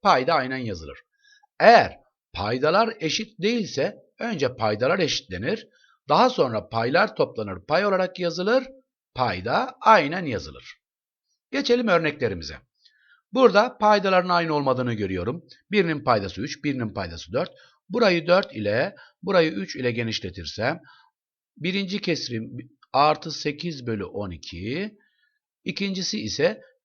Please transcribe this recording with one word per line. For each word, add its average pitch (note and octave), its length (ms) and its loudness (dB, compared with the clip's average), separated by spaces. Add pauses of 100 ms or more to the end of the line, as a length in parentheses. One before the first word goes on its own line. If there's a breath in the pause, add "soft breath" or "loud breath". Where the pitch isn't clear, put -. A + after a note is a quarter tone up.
payda D#3+ 320 4
aynen C3 220 0
yazılır. F2+ 420 -8 (640 soft breath)
Eğer F#3 380 8 (340)
paydalar D3 680 0
eşit D#3+ 420 -6
değilse G3+ 540 -2 (220)
önce D3 380 -2
paydalar A#2 420 0
eşitlenir, C3+ 680 -4 (400 soft breath)
daha G#3 220 4
sonra B2+ 380 -2
paylar C3 480 0
toplanır, G2+ 500 -4
pay F3+ 200 2
olarak F#3 320 0
yazılır, F3+ 460 0 (500)
payda B2 680 -2
aynen F3 460 4
yazılır. E2+ 480 -8 (760)
Geçelim B3 360 2
örneklerimize. D3 680 -2 (760 soft breath)
Burada A3+ 460 4
paydaların F#3+ 500 4
aynı E3+ 260 0
olmadığını B2+ 400 0
görüyorum. G2 500 -4 (260 loud breath)
Birinin E3+ 340 0
paydası G2+ 360 0
üç, - 240 -8
birinin B2+ 300 -4
paydası E2 380 -10
dört. D#3+ 180 -4 (380 soft breath)
Burayı F3+ 380 2
dört F#3 300 2
ile, A2 380 -2 (280 loud breath)
burayı E3+ 280 2
üç G3 260 -8
ile B2 160 -2
genişletirsem, A2 880 -6 (760 soft breath)
birinci F#3+ 440 -4
kesrim A#2+ 560 -6 (360)
artı D3+ 380 2
sekiz D3 560 -8
bölü G#2+ 180 -4
on G2+ 260 -8
iki, A#2 680 -10 (640 soft breath)
ikincisi F#3+ 560 -6
ise D3 400 -2 (240 loud breath)